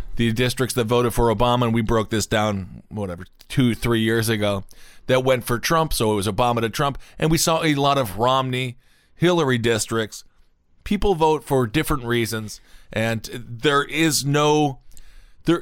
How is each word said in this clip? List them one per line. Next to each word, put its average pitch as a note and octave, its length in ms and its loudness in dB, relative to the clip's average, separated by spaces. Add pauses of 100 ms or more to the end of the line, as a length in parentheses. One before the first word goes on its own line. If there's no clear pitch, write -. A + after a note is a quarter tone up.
(160)
The A#2 160 2
districts B2 440 0
that B2 80 0
voted A#2+ 280 2
for A#2 220 2
Obama, B2 300 2
and A2+ 100 0
we A#2 80 2
broke A2 260 0
this G#2+ 180 -2
down, G#2 600 -2
whatever, F#2 380 -8 (240)
two, B2 240 2
three A#2 260 0
years A2+ 300 0
ago, G#2 340 -2 (440)
that B2+ 160 2
went B2+ 200 2
for A#2+ 140 -2
Trump, D#3+ 340 0
so A2 200 0
it - 20 0
was G2 120 -2
Obama A#2+ 360 0
to A2+ 80 -2
Trump. C#3+ 260 -2 (220)
And D#3 120 0
we E3 60 4
saw D#3+ 260 0
a D#3 120 2
lot C#3 240 2
of G#2 200 -4
Romney, B2+ 600 0 (360)
Hillary D#3+ 440 2
districts. A2+ 640 -2 (600)
People G3+ 300 2
vote D#3 300 2
for C3 220 2
different D3 380 -2
reasons, A2+ 580 -4 (320)
and A2+ 340 -2 (180)
there C#3+ 380 0
is D3 400 0
no, D3 540 2 (680)
there, E3 180 2